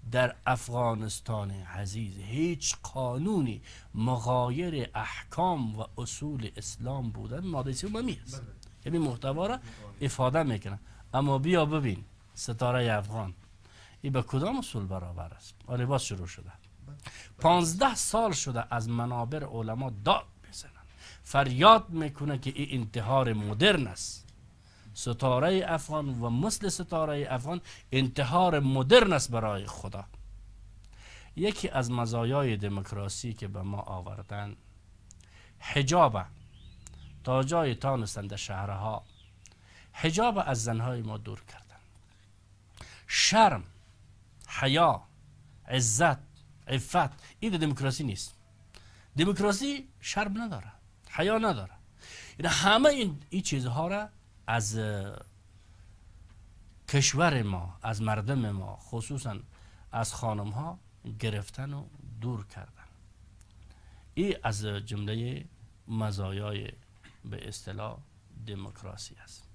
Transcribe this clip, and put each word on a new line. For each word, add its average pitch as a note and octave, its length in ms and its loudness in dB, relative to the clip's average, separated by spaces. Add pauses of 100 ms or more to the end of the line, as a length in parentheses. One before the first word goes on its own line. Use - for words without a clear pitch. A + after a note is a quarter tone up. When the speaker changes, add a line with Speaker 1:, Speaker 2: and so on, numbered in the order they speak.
(120)
Speaker 1:
در B2+ 240 2 (100)
افغانستان A2+ 1040 -2
عزیز، F#2+ 640 -6
هیچ C#3 680 -2
قانونی C3 800 0 (340)
مغایر B2 1000 0
احکام A2+ 840 -2
و A2 60 -6 (120)
اصول B2 600 -6
اسلام A#2+ 540 -6
بودن، A2 360 -8
ماده C3+ 260 -2
سوم G3+ 220 -4
همی A3+ 280 -4
است. C3+ 180 -12
Speaker 2:
بله. A#2+ 60 -14 (380)
Speaker 1:
یعنی D#3+ 120 0
محتوا C#3+ 500 0
را B3 100 -2
Speaker 2:
بله. - 80 -14 (360)
Speaker 1:
افاده C3+ 420 2
می‌کنه. G#2 360 -2 (340)
اما C#3 240 4
بیا D#3 280 6
ببین C3+ 400 0 (280)
ستاره A#2+ 640 2
افغان، G#2 360 -4 (680)
این C#3+ 120 -4
به B2+ 80 2
کدام E3+ 360 0
اصول A2 280 -4
برابر F2 480 -8
است؟ - 200 -20 (140)
آره، B2 180 0
باز C3+ 200 0
شروع F2+ 220 -6
شده. F2 240 -14 (360)
Speaker 2:
بله. C#3+ 100 -16 (400)
Speaker 1:
پانزده F3 580 6
سال A3 360 2
شده A#2+ 420 -2
از A#2 160 -2
منابر A#2+ 540 -2
علما A#2 480 -4 (140)
داد F3 200 4 (220)
می‌زنن، - 240 -16 (520)
فریاد C#3 680 8
می‌کنه D3 480 -2
که C3+ 180 -4
این C#3 240 -2
انتحار A#2 540 2
مدرن A2 540 4
است. - 320 -10 (720)
ستاره C3 760 2
افغان D3+ 420 -2
و A#2+ 200 -2
مثل F#3+ 400 0
ستاره D#3 600 -2
افغان C3+ 320 -4 (300)
انتحار C#3+ 680 4
مدرن C#3+ 540 8
است C3 180 0
برای G#2+ 340 -2
خدا. G2+ 400 -10 (1300)
یکی G3+ 340 -2
از B2 220 0
مزایای A#2+ 680 0
دموکراسی G2+ 760 -4
که G2+ 140 -8
به G2 140 -8
ما G2 160 -4
آوردن G2+ 800 -8 (1040)
حجابه. C#3 680 4 (960)
تا C3 200 2
جای C#3+ 320 2
تانستن A2 520 -2
در G2+ 100 -8
شهرها، G2+ 640 -4 (920)
حجاب G3+ 520 2
از A#2+ 180 0
زنهای A#2 380 0
ما A2 160 -6
دور G#2 260 -10
کردن. - 200 -20 (1400)
شرم، F#3 560 6 (840)
حیا، C#3 540 4 (640)
عزت، B2 500 4 (500)
عفت، C3+ 420 2 (300)
این A3 120 -2
در F3+ 60 0
دموکراسی C#3 460 0
نیست. G#2 300 -6 (840)
دموکراسی G3+ 720 2 (140)
شرم G#3 400 -2
نداره، C#3+ 300 -8 (380)
حیا G3+ 280 2
نداره. D#3+ 360 0 (680)
یعنی E3 160 2
همه G#3+ 340 8
این، G#3+ 400 0
این F#3 120 -2
چیزها C3+ 460 0
را G#3 220 -4 (380)
از، A2 300 0
اه، G2+ 380 -2 (1700)
کشور C#3 560 4
ما، F2+ 380 -2
از A2 200 -4
مردم A2 500 0
ما، F#2+ 240 -6
خصوصاً A#2 600 -8 (560)
از A2+ 220 -2
خانم‌ها A2+ 680 -4 (400)
گرفتن A2+ 540 -4
و C#3+ 120 -10 (360)
دور A2+ 260 -6
کردن. - 360 -18 (1300)
این F#3+ 300 0
از G#2+ 220 -2
جمله A2 800 -4 (420)
مزایای G#2 840 -4 (540)
به G#2+ 220 -10
اصطلاح G#2 500 -10 (500)
دموکراسی G2 760 -12
است. - 320 -20